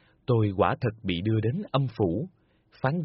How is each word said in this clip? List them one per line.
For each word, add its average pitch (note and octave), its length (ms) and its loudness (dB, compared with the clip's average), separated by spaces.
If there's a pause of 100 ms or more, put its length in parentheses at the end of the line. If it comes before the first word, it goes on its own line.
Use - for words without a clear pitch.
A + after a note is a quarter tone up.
(260)
tôi A2 300 2
quả F#2+ 240 4
thật A#2+ 100 0 (120)
bị F2+ 180 -2
đưa A2 200 0
đến B2 300 -2
âm C3+ 160 0 (100)
phủ. G#2+ 320 -2 (520)
Phán C3+ 140 -2 (100)